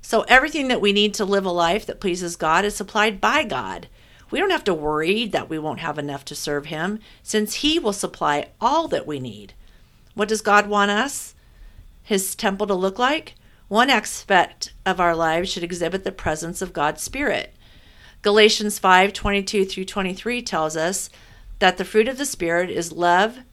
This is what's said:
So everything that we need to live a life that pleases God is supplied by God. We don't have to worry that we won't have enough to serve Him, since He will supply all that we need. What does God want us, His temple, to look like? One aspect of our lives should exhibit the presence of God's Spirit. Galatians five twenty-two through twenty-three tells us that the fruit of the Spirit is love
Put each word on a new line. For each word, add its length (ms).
So 200
everything 480
that 120
we 100
need 220
to 100
live 220
a 60
life 340
that 160
pleases 340
God 300
is 100
supplied 460
by 220
God. 460
We 80
don't 100
have 140
to 100
worry 540
that 220
we 100
won't 220
have 180
enough 260
to 100
serve 300
Him, 340
since 340
He 220
will 160
supply 540
all 280
that 180
we 140
need. 340
What 120
does 140
God 240
want 240
us, 460
His 320
temple, 320
to 80
look 240
like? 380
One 240
aspect 840
of 160
our 160
lives 360
should 120
exhibit 400
the 80
presence 520
of 100
God's 300
Spirit. 500
Galatians 560
five 340
twenty-two 500
through 220
twenty-three 560
tells 340
us 360
that 180
the 80
fruit 220
of 100
the 80
Spirit 460
is 200
love 460